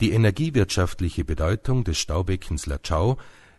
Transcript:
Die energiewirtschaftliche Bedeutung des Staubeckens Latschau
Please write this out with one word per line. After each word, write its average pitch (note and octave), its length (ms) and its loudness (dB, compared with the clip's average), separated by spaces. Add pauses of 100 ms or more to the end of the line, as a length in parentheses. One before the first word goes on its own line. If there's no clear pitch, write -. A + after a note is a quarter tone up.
Die A2 100 4
energiewirtschaftliche G#2 1120 2
Bedeutung F2+ 600 0
des E2 140 -2
Staubeckens F2+ 680 -4
Latschau E2 520 0 (420)